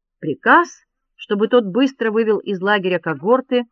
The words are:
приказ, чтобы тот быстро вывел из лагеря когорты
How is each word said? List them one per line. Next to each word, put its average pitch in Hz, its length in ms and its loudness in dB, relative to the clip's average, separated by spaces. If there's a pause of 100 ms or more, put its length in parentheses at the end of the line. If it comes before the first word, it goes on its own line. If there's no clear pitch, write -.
(200)
приказ, 254 500 2 (460)
чтобы 214 340 -2
тот 247 160 2
быстро 226 460 -2
вывел 214 260 0
из 190 240 -6
лагеря 185 360 0
когорты 233 760 -2